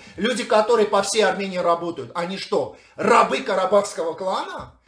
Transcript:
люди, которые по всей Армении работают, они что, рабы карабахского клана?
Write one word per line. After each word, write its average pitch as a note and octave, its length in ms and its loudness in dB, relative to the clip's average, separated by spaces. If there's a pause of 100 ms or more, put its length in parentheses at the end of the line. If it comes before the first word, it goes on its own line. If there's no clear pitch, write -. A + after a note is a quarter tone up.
(160)
люди, A3+ 300 -2
которые G#3+ 420 4
по G3+ 140 2
всей G#3+ 240 0
Армении F#3+ 320 -2
работают, E3+ 580 -2
они F3+ 220 -6
что, - 400 -4 (180)
рабы A#3 440 4
карабахского F#3+ 720 0
клана? G#3 600 -6 (140)